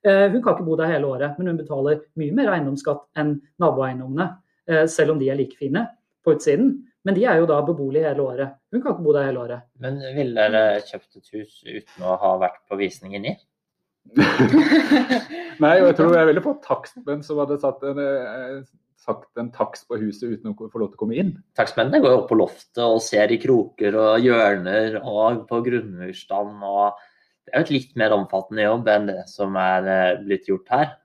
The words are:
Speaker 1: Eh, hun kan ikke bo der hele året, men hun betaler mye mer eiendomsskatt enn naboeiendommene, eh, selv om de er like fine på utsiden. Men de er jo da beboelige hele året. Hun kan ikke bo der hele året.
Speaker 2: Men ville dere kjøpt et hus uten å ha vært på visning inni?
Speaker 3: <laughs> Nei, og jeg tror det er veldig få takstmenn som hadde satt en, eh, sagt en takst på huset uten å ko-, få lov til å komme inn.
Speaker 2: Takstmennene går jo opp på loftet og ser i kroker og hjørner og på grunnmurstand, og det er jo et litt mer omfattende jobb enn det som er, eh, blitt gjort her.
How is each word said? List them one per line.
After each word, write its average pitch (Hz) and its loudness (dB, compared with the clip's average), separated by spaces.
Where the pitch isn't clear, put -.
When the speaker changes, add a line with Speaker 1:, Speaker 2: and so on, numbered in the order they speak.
Speaker 1:
Eh, 196 6
hun 233 0
kan 202 2
ikke 175 -4
bo 160 0
der 160 0
hele 143 0
året, 143 -4
men 185 -4
hun 165 -2
betaler 151 -2
mye 156 -4
mer 240 2
eiendomsskatt 143 -4
enn 151 -2
naboeiendommene, 131 -2
eh, 160 2
selv 156 0
om 139 -2
de 135 0
er 139 -4
like - -6
fine 147 -4
på 156 4
utsiden. 180 2
Men 190 0
de 208 2
er 180 2
jo 165 4
da 147 2
beboelige 147 -2
hele 143 -2
året. 131 -6
Hun 247 -4
kan 254 -4
ikke 165 -8
bo 151 2
der 139 0
hele 127 -4
året. 120 -12
Speaker 2:
Men 131 -8
ville 135 -4
dere 107 2
kjøpt - -18
et - -20
hus 104 -14
uten 107 -16
å 92 0
ha 98 0
vært 92 -2
på 98 -8
visning 95 -8
inni? 104 -8
Speaker 3:
<laughs> - -20
Nei, 156 4
og 185 8
jeg - 4
tror 165 4
det 170 6
er 160 6
veldig 170 2
få 285 -2
takstmenn 147 -6
som 147 -6
hadde 143 -2
satt 135 -4
en, 139 -6
eh, 131 -6
sagt - -10
en 120 -8
takst - -6
på 117 -6
huset 110 -6
uten 107 -10
å 104 -10
ko-, 110 -16
få 113 -10
lov 101 -4
til - -20
å - -6
komme 113 -4
inn. 185 -2
Speaker 2:
Takstmennene 123 0
går 131 6
jo 110 4
opp - -10
på 110 4
loftet - -4
og 117 2
ser 107 2
i 113 2
kroker 110 0
og 110 4
hjørner 107 2
og 110 0
på 117 -2
grunnmurstand, 104 -6
og 101 0
det - -14
er 147 2
jo 160 -2
et 143 -2
litt - -6
mer 110 2
omfattende 98 -4
jobb 113 0
enn 104 2
det 92 -8
som 98 -6
er, 92 0
eh, 92 0
blitt 98 -4
gjort 95 -4
her. 143 0